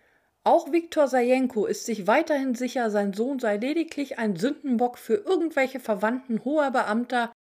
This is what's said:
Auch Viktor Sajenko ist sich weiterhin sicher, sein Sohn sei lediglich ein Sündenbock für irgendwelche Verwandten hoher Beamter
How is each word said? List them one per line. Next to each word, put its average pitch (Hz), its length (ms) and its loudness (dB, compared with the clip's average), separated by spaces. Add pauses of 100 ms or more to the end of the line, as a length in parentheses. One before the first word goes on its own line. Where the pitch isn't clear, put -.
(440)
Auch 339 260 4
Viktor 320 380 2
Sajenko 247 560 2
ist - 220 -4
sich 208 200 -4
weiterhin 269 480 2
sicher, 240 360 -2
sein 202 240 0
Sohn 247 240 -2
sei 220 180 0
lediglich 285 600 -4
ein 214 180 0
Sündenbock 247 640 0
für - 160 0
irgendwelche 285 640 0
Verwandten 220 640 -2
hoher 285 260 2
Beamter 233 640 0 (100)